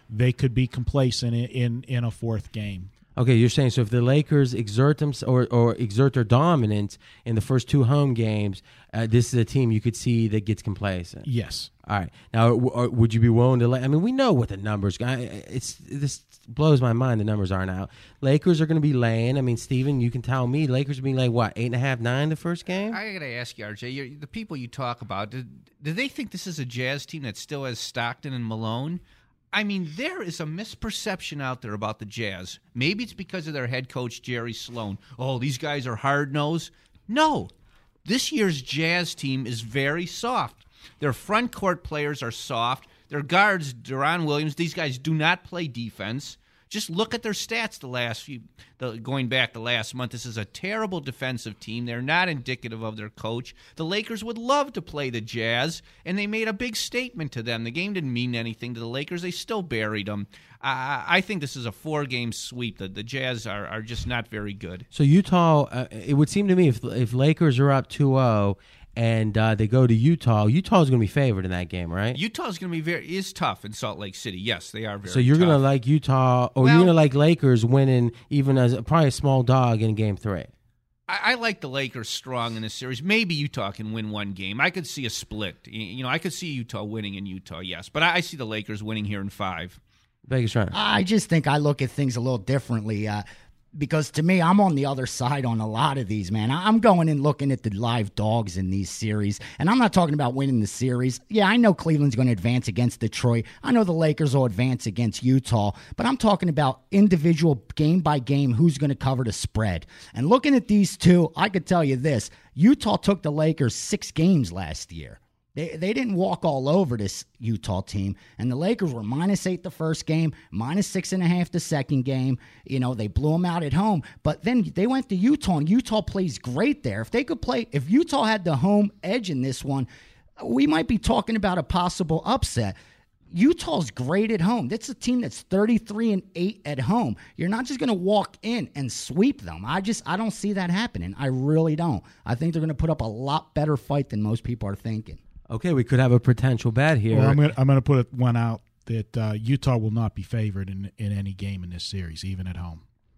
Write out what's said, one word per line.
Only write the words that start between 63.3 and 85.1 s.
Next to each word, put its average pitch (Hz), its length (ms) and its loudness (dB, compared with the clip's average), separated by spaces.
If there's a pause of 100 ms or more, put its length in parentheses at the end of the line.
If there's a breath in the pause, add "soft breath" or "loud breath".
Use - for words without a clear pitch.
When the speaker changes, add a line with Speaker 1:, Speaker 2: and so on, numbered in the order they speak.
Speaker 3:
are, 101 200 -8
are 110 140 -8
just 110 260 -8
not 120 200 -4
very 104 260 -8
good. 92 360 -12
Speaker 2:
So - 140 0
Utah, 165 680 6
uh, 123 200 -6
it 110 240 -2
would 147 140 4
seem 202 200 0
to 180 60 6
me 180 120 8
if, 123 160 2
if 120 300 -2
Lakers 139 460 4
are 139 120 6
up 135 160 2
two 135 300 2
oh 107 400 2 (380 soft breath)
and, 113 420 2
uh, 110 160 4
they 107 140 2
go 127 180 6
to 117 80 6
Utah, 113 540 4
Utah's 165 420 4
gonna 127 100 4
be 110 60 2
favored 104 400 0
in 92 60 -4
that 90 180 -4
game, 87 240 -6
right? 110 240 -2
Speaker 3:
Utah's 220 400 -6
gonna 180 140 -8
be 165 100 -4
very, 160 340 -6
is 190 160 -6
tough 127 340 -4
in 104 60 -12
Salt 107 280 -8
Lake 98 160 -10
City. 92 240 -10
Yes, 101 320 -6
they 110 160 -8
are 101 100 -6
very 98 160 -12
Speaker 2:
So 135 60 2
you're 127 180 6
gonna 175 160 6
Speaker 3:
tough. 139 80 6
Speaker 2:
like 135 240 2
Utah, 131 720 2
or 131 100 6
you're 156 120 10
Speaker 3:
Well 180 80 10
Speaker 2:
gonna 175 100 8
like 151 180 6
Lakers 143 500 4
winning 123 480 4 (200 loud breath)
even 139 260 4
as 123 160 4
a, 120 80 -2
probably 151 280 4
a - 20 2
small 135 320 2
dog 120 400 4
in 110 100 2
game 104 240 0
three. 95 280 -6 (640)
Speaker 3:
I, - 160 -4
I 226 120 2
like 226 260 -4
the 147 80 -8
Lakers 127 400 -6
strong 117 460 -6
in 110 80 -8
this 107 100 -8
series. 127 300 -8
Maybe 196 320 0
Utah 139 340 -4
can 107 240 -10
win 110 160 -6
one 104 220 -6
game. 98 280 -10
I 165 120 2
could 180 160 -8
see 139 180 -8
a 107 60 -6